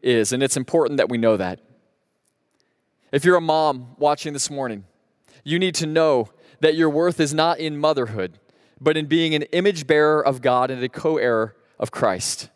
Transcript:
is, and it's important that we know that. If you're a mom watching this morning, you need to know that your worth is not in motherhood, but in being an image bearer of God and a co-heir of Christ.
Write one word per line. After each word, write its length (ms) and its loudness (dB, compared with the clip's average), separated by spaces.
is, 300 0
and 100 -2
it's 140 -2
important 420 -2
that 120 2
we 80 -4
know 180 2
that. 240 -4
If 140 -2
you're 100 6
a 60 2
mom 560 -2
watching 340 -2
this 180 -6
morning, 360 -8
you 160 -2
need 160 0
to 100 -4
know 440 2
that 140 4
your 140 4
worth 300 0
is 140 0
not 260 0
in 180 -6
motherhood, 640 -2
but 160 2
in 120 -4
being 280 2
an 60 0
image 340 0
bearer 400 4
of 160 -2
God 300 2
and 100 -8
a 60 -4
co-heir 680 -2
of 140 -6
Christ. 640 -4